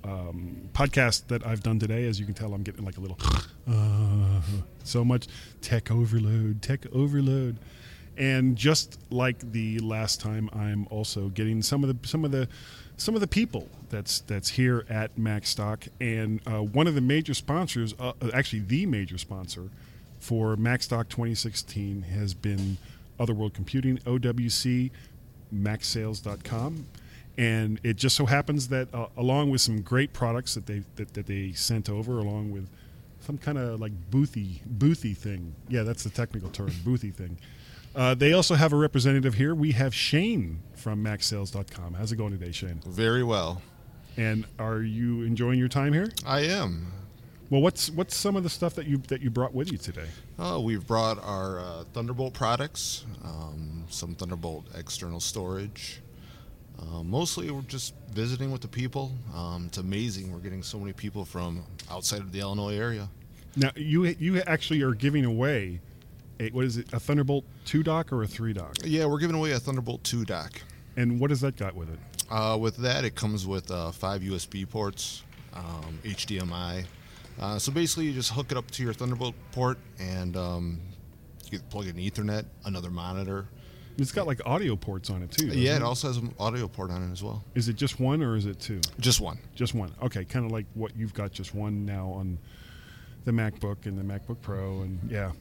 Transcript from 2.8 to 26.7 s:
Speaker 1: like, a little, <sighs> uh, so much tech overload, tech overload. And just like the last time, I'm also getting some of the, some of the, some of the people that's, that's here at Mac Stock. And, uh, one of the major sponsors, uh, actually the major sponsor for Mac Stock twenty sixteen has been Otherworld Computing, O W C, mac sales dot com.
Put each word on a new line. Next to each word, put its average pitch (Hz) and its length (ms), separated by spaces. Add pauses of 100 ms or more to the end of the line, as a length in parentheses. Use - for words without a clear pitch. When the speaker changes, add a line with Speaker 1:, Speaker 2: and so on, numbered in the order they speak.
Speaker 1:
like, 95 140
a 92 40
little, 92 180 (260)
<sighs> - 260
uh, 104 720 (440)
so 120 200
much 123 220 (340)
tech - 300
overload, 110 720
tech - 320
overload. 135 640 (580)
And 131 400
just 147 420 (120)
like 123 420
the 110 280
last 110 420
time, 107 320
I'm 104 360
also 107 380
getting 110 320
some 139 240
of 135 60
the, 123 180
some 160 160
of 143 60
the, 131 180 (480)
some - 180
of 214 60
the 196 80
people 214 400 (220)
that's, 107 300
that's 101 280
here 127 400
at 110 300
Mac 110 260
Stock. 107 420 (140)
And, 110 460
uh, 110 160
one 120 240
of 160 80
the 135 80
major 147 320
sponsors, 143 680
uh, 127 140 (180)
actually 123 280
the 131 260
major 98 320
sponsor 92 500 (520)
for 110 360
Mac 120 260
Stock 113 280
twenty 117 240
sixteen 101 680
has 95 320
been 98 460 (380)
Otherworld 110 380
Computing, 131 520
O 123 120
W 120 300
C, 127 420 (600)
mac 104 320
sales 110 340
dot 101 240
com. 139 420 (540)